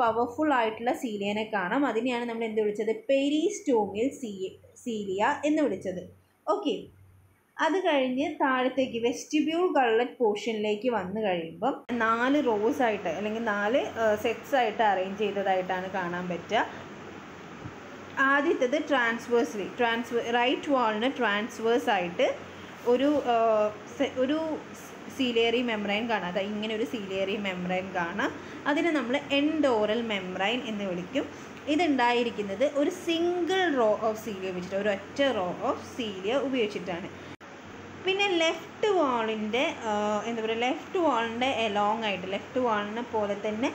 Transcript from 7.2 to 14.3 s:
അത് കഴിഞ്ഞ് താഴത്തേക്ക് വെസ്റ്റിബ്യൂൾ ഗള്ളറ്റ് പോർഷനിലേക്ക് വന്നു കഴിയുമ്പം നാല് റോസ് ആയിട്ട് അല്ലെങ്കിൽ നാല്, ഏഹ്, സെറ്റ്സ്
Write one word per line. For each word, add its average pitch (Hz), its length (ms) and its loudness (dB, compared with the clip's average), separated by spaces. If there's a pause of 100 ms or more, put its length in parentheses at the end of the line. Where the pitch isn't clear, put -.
അത് 320 200 2 (100)
കഴിഞ്ഞ് 269 400 2 (140)
താഴത്തേക്ക് 254 680 2
വെസ്റ്റിബ്യൂൾ 302 580 0 (120)
ഗള്ളറ്റ് 240 460 4
പോർഷനിലേക്ക് 214 760 0
വന്നു 190 300 -2
കഴിയുമ്പം 175 480 -2 (280)
നാല് 240 460 4
റോസ് 220 400 2
ആയിട്ട് 196 300 -2
അല്ലെങ്കിൽ 214 340 -4
നാല്, 208 280 2 (220)
ഏഹ്, 214 220 4
സെറ്റ്സ് 226 360 -2